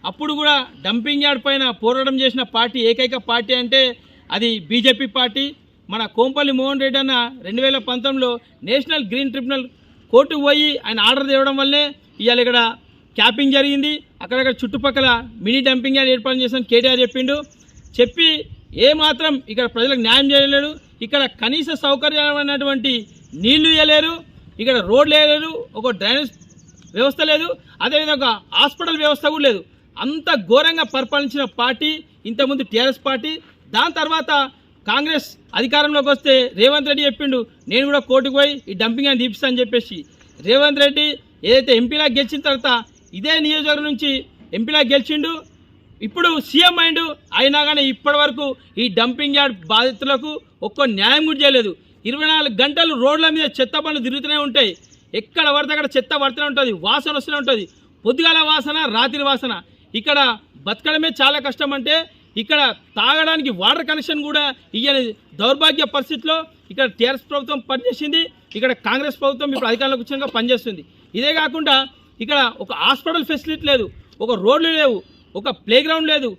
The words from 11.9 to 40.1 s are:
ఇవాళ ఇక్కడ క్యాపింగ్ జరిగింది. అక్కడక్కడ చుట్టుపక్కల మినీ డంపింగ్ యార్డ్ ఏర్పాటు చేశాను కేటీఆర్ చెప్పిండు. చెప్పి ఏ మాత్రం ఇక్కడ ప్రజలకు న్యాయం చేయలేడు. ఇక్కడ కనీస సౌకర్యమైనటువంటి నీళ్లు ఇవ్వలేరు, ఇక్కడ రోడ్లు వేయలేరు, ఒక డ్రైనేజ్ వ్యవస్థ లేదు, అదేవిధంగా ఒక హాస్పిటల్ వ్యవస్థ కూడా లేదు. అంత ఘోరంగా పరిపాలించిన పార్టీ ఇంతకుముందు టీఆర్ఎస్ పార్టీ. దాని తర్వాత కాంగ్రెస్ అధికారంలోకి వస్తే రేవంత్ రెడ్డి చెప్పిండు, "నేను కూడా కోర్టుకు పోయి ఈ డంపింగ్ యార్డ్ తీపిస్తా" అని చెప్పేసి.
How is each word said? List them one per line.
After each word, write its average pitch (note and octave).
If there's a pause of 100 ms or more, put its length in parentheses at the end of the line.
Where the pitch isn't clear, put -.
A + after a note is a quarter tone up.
ఇవాళ A#3+
ఇక్కడ A#3+ (600)
క్యాపింగ్ C4
జరిగింది. C#4+ (300)
అక్కడక్కడ B3+
చుట్టుపక్కల B3+ (380)
మినీ B3+ (100)
డంపింగ్ C4
యార్డ్ C4
ఏర్పాటు B3+
చేశాను B3
కేటీఆర్ B3+
చెప్పిండు. C4 (640)
చెప్పి D#4+ (560)
ఏ C#4 (140)
మాత్రం D4+ (180)
ఇక్కడ A#3
ప్రజలకు B3
న్యాయం C4+
చేయలేడు. C#4 (340)
ఇక్కడ C#4 (220)
కనీస C#4 (160)
సౌకర్యమైనటువంటి C#4+ (500)
నీళ్లు D4+
ఇవ్వలేరు, D#4 (460)
ఇక్కడ B3 (140)
రోడ్లు D4+
వేయలేరు, D4+ (260)
ఒక B3 (120)
డ్రైనేజ్ B3 (640)
వ్యవస్థ C4+ (100)
లేదు, D#4+ (380)
అదేవిధంగా D4
ఒక A#3 (180)
హాస్పిటల్ D#4
వ్యవస్థ D4+
కూడా C#4+
లేదు. G3+ (420)
అంత D4+ (200)
ఘోరంగా D#4
పరిపాలించిన C#4 (160)
పార్టీ C4 (400)
ఇంతకుముందు C4
టీఆర్ఎస్ B3+
పార్టీ. C4+ (440)
దాని D4+
తర్వాత D#4+ (580)
కాంగ్రెస్ D4 (320)
అధికారంలోకి D4
వస్తే C#4 (260)
రేవంత్ C#4
రెడ్డి D4
చెప్పిండు, C4+ (320)
"నేను B3+
కూడా C#4+
కోర్టుకు C4
పోయి C#4+ (180)
ఈ -
డంపింగ్ A#3
యార్డ్ B3+
తీపిస్తా" B3
అని B3+
చెప్పేసి. A#3 (500)